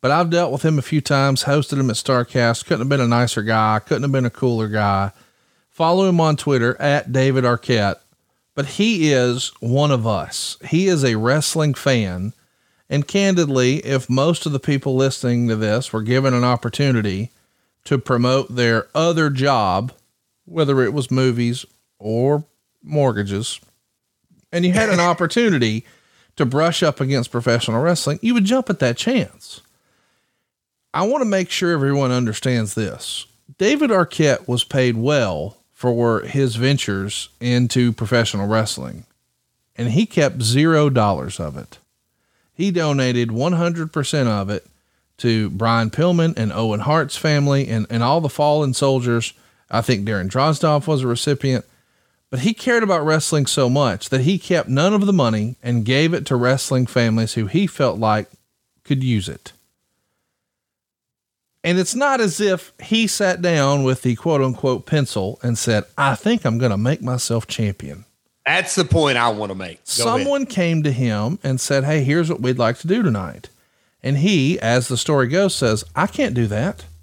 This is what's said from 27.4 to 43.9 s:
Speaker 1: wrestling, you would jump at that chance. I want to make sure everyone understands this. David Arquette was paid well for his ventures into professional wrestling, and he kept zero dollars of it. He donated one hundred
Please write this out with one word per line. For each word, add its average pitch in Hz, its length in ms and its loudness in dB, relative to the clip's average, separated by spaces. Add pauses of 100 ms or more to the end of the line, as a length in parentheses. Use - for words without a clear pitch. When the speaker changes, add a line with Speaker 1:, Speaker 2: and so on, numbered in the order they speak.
Speaker 1:
wrestling, 160 380 0
you 233 140 2
would 220 100 4
jump 247 240 2
at 196 120 -2
that 123 180 0
chance. - 640 -4 (1300)
I 170 140 -2
want 269 160 0
to 240 40 0
make 190 240 0
sure 175 220 0
everyone 139 380 2
understands 120 640 -2
this. - 500 -6 (320)
David 285 320 2
Arquette 165 580 2
was 123 180 -2
paid 123 340 0
well 110 580 -2 (160)
for 117 480 0
his 127 360 -2
ventures 107 760 -2 (100)
into 123 520 2
professional 110 540 0
wrestling, 107 580 -4 (720)
and 120 160 -4
he 175 120 2
kept 135 380 0
zero 147 480 2
dollars 104 500 0
of 76 160 -8
it. - 220 -18 (760)
He 196 160 -2
donated 131 600 0
one 139 220 0
hundred 170 400 -2